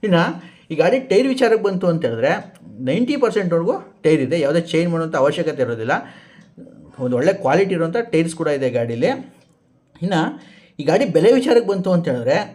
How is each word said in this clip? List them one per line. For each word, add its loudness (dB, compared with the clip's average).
ಇನ್ನು 4
ಈ -6
ಗಾಡಿ 4
ಟೈರ್ 4
ವಿಚಾರಕ್ಕೆ 2
ಬಂತು -2
ಅಂತ 0
ಹೇಳಿದ್ರೆ, 0
ನೈಂಟಿ 0
ಪರ್ಸೆಂಟ್ವರೆಗೂ 0
ಟೈರ್ 4
ಇದೆ, -2
ಯಾವುದೇ 2
ಚೇಂಜ್ 0
ಮಾಡುವಂಥ -4
ಅವಶ್ಯಕತೆ 0
ಇರೋದಿಲ್ಲ. -4
ಒಂದು -2
ಒಳ್ಳೆ 2
ಕ್ವಾಲಿಟಿ 2
ಇರುವಂಥ -2
ಟೈರ್ಸ್ 0
ಕೂಡ -2
ಇದೆ 0
ಗಾಡೀಲಿ. -2
ಇನ್ನು 0
ಈ -6
ಗಾಡಿ 2
ಬೆಲೆ 4
ವಿಚಾರಕ್ಕೆ 2
ಬಂತು -2
ಅಂತ 2
ಹೇಳಿದ್ರೆ 0